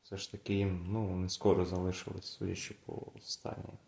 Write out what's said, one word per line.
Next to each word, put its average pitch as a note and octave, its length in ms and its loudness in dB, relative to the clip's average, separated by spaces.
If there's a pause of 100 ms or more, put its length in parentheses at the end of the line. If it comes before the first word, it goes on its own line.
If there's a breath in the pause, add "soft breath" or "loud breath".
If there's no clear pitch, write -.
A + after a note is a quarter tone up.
Все - 140 -10
ж - 160 -8
таки G2+ 220 -2
їм, F#2+ 380 2
ну, G2+ 240 0
не F#2 120 0
скоро F#2 360 6
залишилось, F#2 640 -2
судячи - 480 -6 (120)
по - 340 -8
стані. - 540 -8 (140)